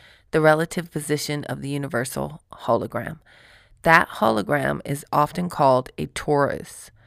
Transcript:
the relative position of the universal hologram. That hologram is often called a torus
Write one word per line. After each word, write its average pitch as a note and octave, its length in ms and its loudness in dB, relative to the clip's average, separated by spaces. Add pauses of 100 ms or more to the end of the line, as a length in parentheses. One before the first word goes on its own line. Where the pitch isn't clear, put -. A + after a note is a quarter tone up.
(320)
the D#3+ 80 2
relative D#3+ 500 4
position D3 540 -4
of C#3 180 -8
the C3+ 80 -8
universal C#3+ 720 -6 (100)
hologram. - 680 -4 (600)
That E3 260 6
hologram C#3+ 760 0
is C#3+ 280 -8
often D3 360 0
called C3 500 2
a D#3 100 -4
torus - 840 -4 (160)